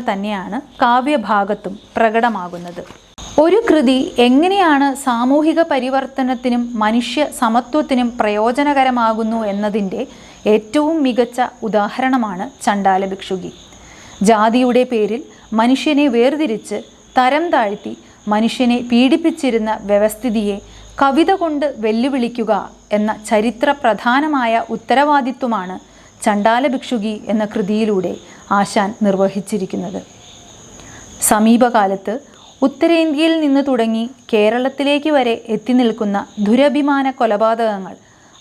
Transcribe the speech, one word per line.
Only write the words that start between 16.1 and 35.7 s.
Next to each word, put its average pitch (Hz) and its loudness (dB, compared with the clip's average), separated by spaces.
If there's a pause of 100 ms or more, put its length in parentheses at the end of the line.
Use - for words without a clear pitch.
തരം 269 2
താഴ്ത്തി 214 -2 (340)
മനുഷ്യനെ 233 0 (140)
പീഡിപ്പിച്ചിരുന്ന 247 2 (100)
വ്യവസ്ഥിതിയെ 208 0 (440)
കവിത 285 4
കൊണ്ട് 320 -2 (120)
വെല്ലുവിളിക്കുക 233 -2 (380)
എന്ന 214 0 (160)
ചരിത്ര 233 0 (120)
പ്രധാനമായ 240 0
ഉത്തരവാദിത്വമാണ് 240 -2 (460)
ചണ്ഡാല 226 2
ഭിക്ഷുകി 220 -4
എന്ന 214 0
കൃതിയിലൂടെ 214 -2 (400)
ആശാൻ 202 0 (120)
നിർവഹിച്ചിരിക്കുന്നത്. 196 -2 (1200)
സമീപകാലത്ത് 220 2 (420)
ഉത്തരേന്ത്യയിൽ 320 2
നിന്ന് 285 2
തുടങ്ങി 226 -2 (240)
കേരളത്തിലേക്ക് 269 0
വരെ 247 2 (120)
എത്തി 214 -2